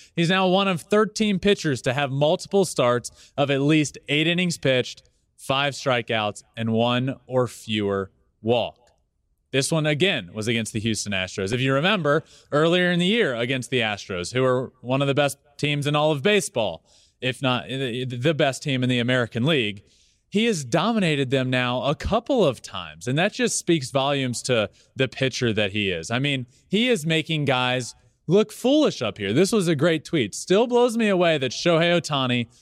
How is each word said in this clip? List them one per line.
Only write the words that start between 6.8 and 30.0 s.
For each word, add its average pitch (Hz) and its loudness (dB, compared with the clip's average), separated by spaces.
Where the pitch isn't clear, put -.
or 127 0
fewer 101 -4
walk. 110 -2
This 139 0
one, 156 0
again, 151 -2
was 107 -6
against 113 -2
the 110 -4
Houston 104 -4
Astros. 95 -4
If 123 -2
you 135 0
remember, 151 0
earlier 175 2
in 175 0
the 175 0
year 190 0
against 123 -4
the 127 0
Astros, 101 -4
who 131 2
are 127 0
one 131 -2
of 139 0
the 139 2
best 143 0
teams 147 -2
in 147 0
all 151 2
of 143 -2
baseball, 120 0
if 123 -4
not 127 0
the, 127 -6
the 127 -2
best 139 0
team 131 -2
in 123 2
the 123 2
American 120 0
League, 110 0
he 208 0
has 170 -2
dominated 160 0
them 127 0
now 123 -2
a 143 0
couple 233 0
of 131 0
times, 82 -12
and 131 -2
that 196 0
just - -2
speaks 147 -2
volumes 135 0
to 110 2
the 131 0
pitcher 127 -2
that 101 0
he 101 0
is. 82 -6
I 120 -2
mean, 135 -2
he 233 0
is 165 0
making 160 0
guys 127 0
look 208 2
foolish 262 2
up 104 -4
here. 98 -2
This 185 4
was 185 2
a 165 2
great 160 0